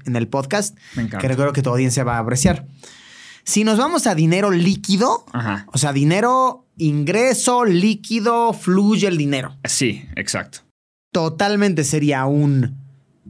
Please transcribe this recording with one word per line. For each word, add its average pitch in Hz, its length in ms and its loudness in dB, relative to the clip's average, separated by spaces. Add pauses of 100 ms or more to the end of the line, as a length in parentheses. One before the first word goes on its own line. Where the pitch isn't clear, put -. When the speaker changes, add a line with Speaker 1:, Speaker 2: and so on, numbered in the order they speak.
Speaker 1:
en 120 120 -2
el 117 100 -2
podcast, 139 500 -4 (200)
Speaker 2:
Me 120 60 -4
encanta. 107 220 -6
Speaker 1:
que 131 80 0
creo 139 200 0
que 139 80 0
tu 131 80 0
audiencia 127 340 0
va 120 140 -2
a - 20 -2
apreciar. 123 480 0 (800)
Si - 180 2
nos 220 140 2
vamos 302 280 0
a 208 100 0
dinero 175 360 2
líquido, 185 800 0
Speaker 2:
Ajá. 104 400 -4
Speaker 1:
o - 60 -2
sea, 143 160 0
dinero, 220 720 2 (120)
ingreso, 214 880 0
líquido, 220 880 0
fluye 196 560 2
el 175 100 -2
dinero. 143 460 -4
Speaker 2:
Sí, 110 400 -2 (140)
exacto. - 420 -8 (540)
Speaker 1:
Totalmente 180 720 0
sería 143 400 0
un 139 500 2 (540)